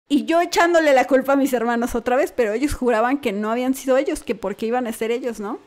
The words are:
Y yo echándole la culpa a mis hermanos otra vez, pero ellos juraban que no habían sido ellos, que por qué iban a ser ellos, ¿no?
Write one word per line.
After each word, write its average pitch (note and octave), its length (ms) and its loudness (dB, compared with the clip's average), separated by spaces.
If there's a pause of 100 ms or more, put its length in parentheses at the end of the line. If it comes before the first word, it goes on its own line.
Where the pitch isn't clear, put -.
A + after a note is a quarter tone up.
Y B3 160 2
yo E4 160 2
echándole E4+ 520 4
la B3 140 4
culpa C4 280 2
a - 20 4
mis C4+ 160 0
hermanos A#3 420 -2
otra A#3+ 220 -2
vez, D#4+ 160 0
pero G#3+ 200 0
ellos B3+ 220 -2
juraban A#3+ 440 0
que B3 140 -4
no G#3+ 180 -4
habían B3+ 240 -2
sido C4 220 0
ellos, D4+ 260 -2
que A#3 120 -4
por G3 220 -8
qué A3+ 100 -6
iban B3 200 -2
a A3+ 60 -6
ser A3+ 180 -4
ellos, A#3+ 300 -6
¿no? A3 260 -8